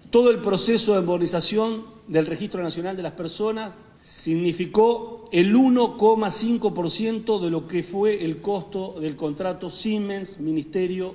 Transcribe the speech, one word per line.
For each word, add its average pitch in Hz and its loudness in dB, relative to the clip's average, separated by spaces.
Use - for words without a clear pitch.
Todo 240 6
el 214 2
proceso 202 2
de 185 2
modernización 180 0
del 160 2
Registro 180 -6
Nacional 170 -6
de 185 -6
las 156 -8
Personas 208 -6
significó 175 0
el 185 4
uno 247 4
coma 214 4
cinco 220 0
por 165 -2
ciento 220 -2
de 175 -2
lo 160 -2
que 170 -2
fue 196 -2
el 160 -4
costo 190 -6
del 151 -6
contrato 175 -6
Siemens, 202 -6
Ministerio 180 -4